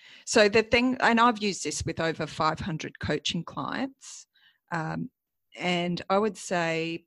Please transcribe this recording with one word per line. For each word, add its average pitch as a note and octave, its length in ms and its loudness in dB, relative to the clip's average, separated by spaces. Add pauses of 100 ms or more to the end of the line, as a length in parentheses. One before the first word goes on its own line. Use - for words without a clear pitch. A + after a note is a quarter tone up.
(240)
So G#3 240 6
the A3 140 4
thing, B3 380 2
and A3+ 200 4
I've A3+ 220 4
used G3+ 220 -4
this - 200 -6
with E3 140 -6
over E3 300 -2
five D#3+ 320 -2
hundred - 400 -6
coaching D#3 420 -4
clients, - 840 -8 (420)
um, D#3+ 400 -6 (480)
and F3 500 -2
I G3 100 4
would G#3 180 0
say E3 720 -2